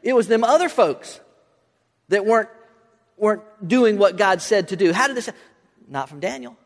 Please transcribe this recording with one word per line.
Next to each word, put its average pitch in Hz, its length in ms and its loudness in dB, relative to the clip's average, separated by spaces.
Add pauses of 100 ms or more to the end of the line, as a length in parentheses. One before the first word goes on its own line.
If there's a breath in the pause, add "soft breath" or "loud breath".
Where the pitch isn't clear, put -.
It 254 100 -2
was 226 160 2
them 226 160 2
other 311 240 2
folks - 500 -2 (880)
that 196 180 0
weren't, 226 240 0 (680)
weren't 214 240 0 (260)
doing 226 300 2
what 196 200 4
God 190 240 0
said 202 280 -2
to 196 60 -6
do." 175 180 2
How 247 140 0
did 262 100 -6
this 233 100 -8
ha-, 240 60 -14 (540 soft breath)
not 135 220 -10
from 147 100 -20
Daniel. 131 460 -10